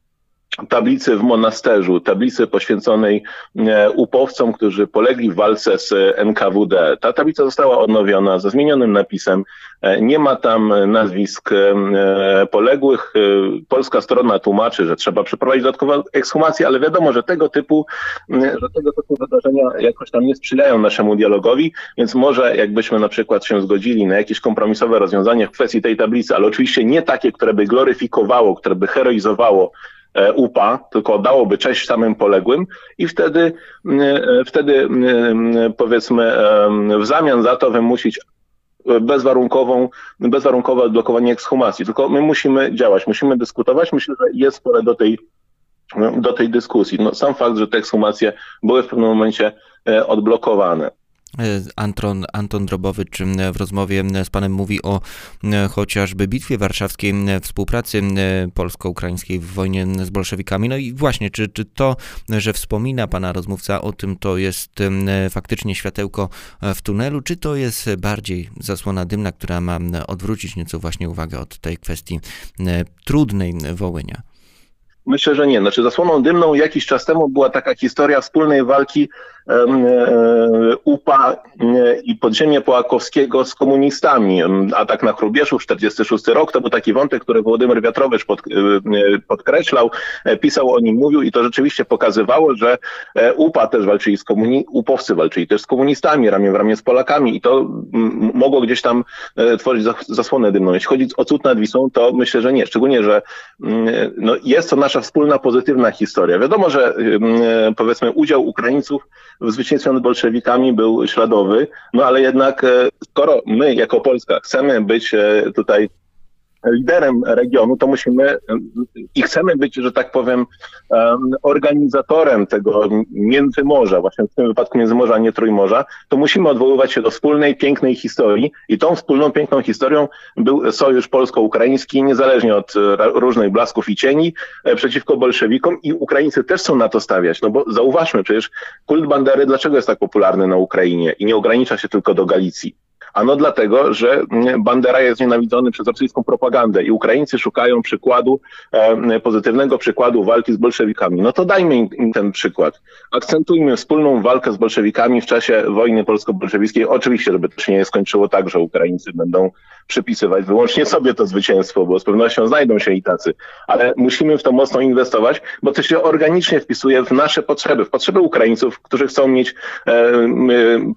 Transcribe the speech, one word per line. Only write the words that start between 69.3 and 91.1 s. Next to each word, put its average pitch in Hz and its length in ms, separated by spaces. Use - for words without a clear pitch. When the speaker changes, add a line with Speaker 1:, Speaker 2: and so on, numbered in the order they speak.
Speaker 2:
która 87 300
ma, 87 140
m, 85 160
odwrócić 98 480
nieco 85 240
właśnie 85 300
uwagę 82 300
od - 180
tej 82 200
kwestii, 82 420
m, 92 60
trudnej 101 480
Wołynia? 87 480
Speaker 1:
Myślę, 143 280
że 143 120
nie. 127 120
Znaczy, 101 240
zasłoną 156 400
dymną 165 300
jakiś 151 320
czas 127 200
temu 160 240
była 131 200
taka 131 260
historia 143 460
wspólnej 151 420
walki, 139 460
em, 123 380
e, 117 960
upa, 220 520
e, 120 400
i 117 160
podziemia 139 460
połakowskiego 131 840
z - 100
komunistami. 135 840
Em, 95 340
atak 107 280
na 107 100
Hrubieszów, 127 500
czterdziesty 107 420
szósty 117 280
rok, 156 180
to 127 100
był 117 80
taki 117 240
wątek, 135 280
który 113 200
Włodymyr 117 400
Wiatrowicz 117 440
pod-, 101 220
e, 104 40
e, 101 120
podkreślał, 123 640
e, 110 120
pisał 135 360
o 120 60
nim, 113 160
mówił 143 260